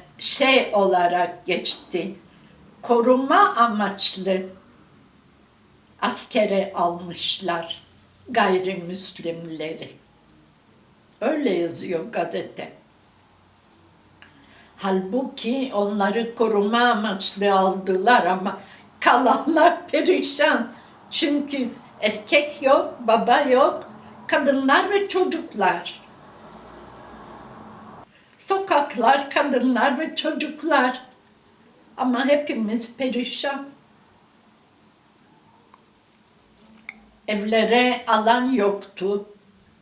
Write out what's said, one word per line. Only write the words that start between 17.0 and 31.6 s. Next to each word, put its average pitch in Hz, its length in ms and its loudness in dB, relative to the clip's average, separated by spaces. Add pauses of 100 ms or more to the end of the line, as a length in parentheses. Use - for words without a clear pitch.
aldılar 190 720 2
ama 190 340 -2 (400)
kalanlar 302 880 2
perişan. 294 840 2 (380)
Çünkü 285 580 -2 (320)
erkek 220 600 -2
yok, 285 380 2
baba 226 400 2
yok, 262 500 2 (360)
kadınlar 277 640 2
ve 403 180 0
çocuklar. - 920 -2 (2250)
Sokaklar, 285 920 2
kadınlar 254 680 2
ve - 180 -8
çocuklar. 285 840 -2 (920)